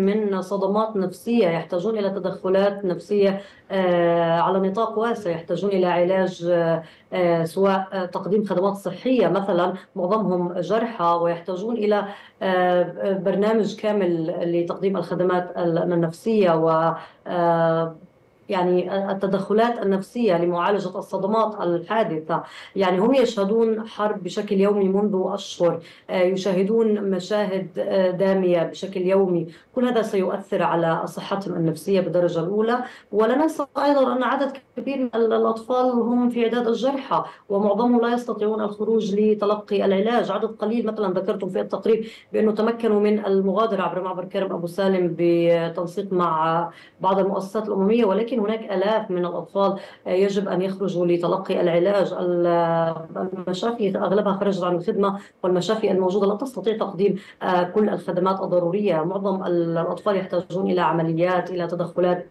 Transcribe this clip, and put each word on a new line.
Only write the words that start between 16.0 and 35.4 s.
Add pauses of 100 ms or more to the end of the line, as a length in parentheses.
و، (320)
آه، (540)
يعني
التدخلات
النفسية
لمعالجة
الصدمات
الحادثة. (320)
يعني
هم
يشهدون
حرب
بشكل
يومي
منذ
أشهر، (300)
آه،
يشاهدون
مشاهد، (100)
آه،
دامية
بشكل
يومي، (280)
كل
هذا
سيؤثر
على
صحتهم
النفسية
بالدرجة
الأولى. (340)
ولا
ننسى (180)
أيضًا
أن
عدد (200)
كبير
من
ال-،
الأطفال